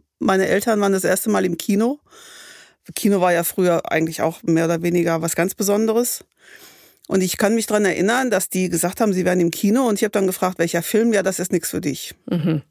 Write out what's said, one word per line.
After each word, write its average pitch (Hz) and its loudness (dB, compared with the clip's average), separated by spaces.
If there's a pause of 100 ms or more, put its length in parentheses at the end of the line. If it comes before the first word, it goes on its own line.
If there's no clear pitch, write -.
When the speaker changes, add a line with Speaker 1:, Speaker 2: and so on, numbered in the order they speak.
(180)
Speaker 1:
Meine 190 2
Eltern 208 0
waren 196 2
das 190 0
erste 190 0
Mal 196 2
im 175 -2
Kino. 226 0 (960)
Kino 202 2
war 180 4
ja 170 0
früher 175 0
eigentlich 160 -2
auch 165 -2
mehr 165 2
oder 165 0
weniger 170 0
was 165 -4
ganz 175 0
Besonderes. 220 -2 (840)
Und 190 2
ich 180 -2
kann 208 2
mich 226 0
dran 208 2
erinnern, 233 0
dass 180 0
die 185 -2
gesagt 175 -2
haben, 208 2
sie 180 0
wären 180 2
im 170 2
Kino. 233 2
Und 202 0
ich - -4
habe 208 0
dann 202 0
gefragt, 185 -2
welcher 165 -2
Film? 226 2
Ja, 196 2
das 185 -2
ist 180 -6
nix - -2
für 180 -6
dich. - -8 (120)
Speaker 2:
Mhm. 160 0